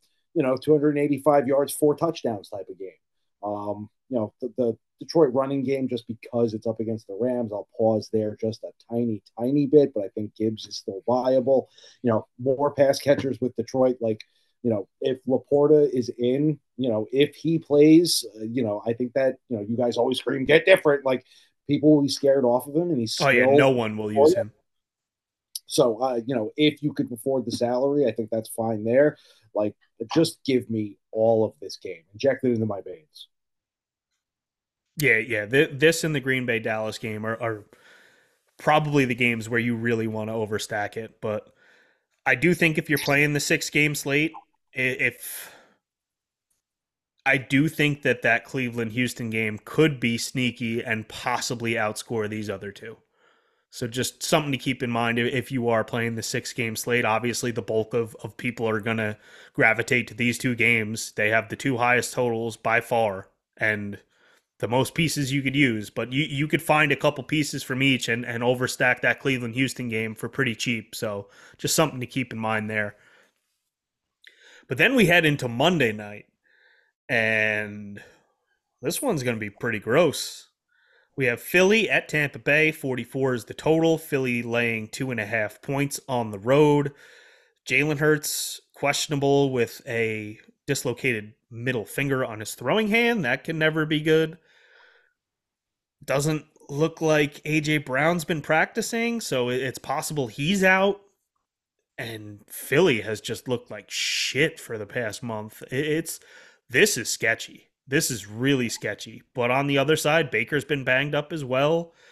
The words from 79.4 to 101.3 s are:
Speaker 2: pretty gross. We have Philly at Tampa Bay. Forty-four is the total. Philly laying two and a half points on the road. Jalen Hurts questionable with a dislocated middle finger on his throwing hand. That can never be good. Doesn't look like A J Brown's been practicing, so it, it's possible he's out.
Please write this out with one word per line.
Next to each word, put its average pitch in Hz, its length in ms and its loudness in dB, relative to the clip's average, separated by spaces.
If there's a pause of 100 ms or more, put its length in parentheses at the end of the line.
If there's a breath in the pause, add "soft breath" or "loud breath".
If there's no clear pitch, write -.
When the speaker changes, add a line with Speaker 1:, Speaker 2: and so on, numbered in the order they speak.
Speaker 2:
pretty 113 280 -6
gross. 139 680 0 (680)
We 135 100 0
have 120 160 -2
Philly 185 480 4
at 139 180 -2
Tampa 147 300 -2
Bay. 151 340 2
Forty-four 131 640 -4
is 117 100 -6
the - 100 -14
total. 160 440 2
Philly 131 440 -2
laying 117 460 -2
two 131 220 -6
and 113 100 -4
a 101 60 -4
half 107 340 -4
points 139 480 -4
on 120 220 -2
the 101 80 -10
road. 143 560 4 (720 soft breath)
Jalen 139 320 0
Hurts - 640 0 (120)
questionable 139 760 0
with 120 360 -2
a 110 520 -4 (280)
dislocated 120 680 -4 (160)
middle 117 340 -6
finger 135 400 -4
on 110 160 -8
his - 140 -12
throwing 196 340 -2
hand. 233 360 2
That 127 200 -2
can 165 140 -6
never 156 260 0
be 151 160 0
good. 160 380 2 (1700 soft breath)
Doesn't 147 400 -2 (240)
look 160 320 -2
like 151 460 2
A 156 140 0
J 151 180 0
Brown's 147 460 0
been 156 180 -4
practicing, 226 800 0
so 127 280 -2
it, 123 140 -2
it's 127 160 -6
possible 147 480 -4
he's 160 360 -2
out. 190 380 4 (960)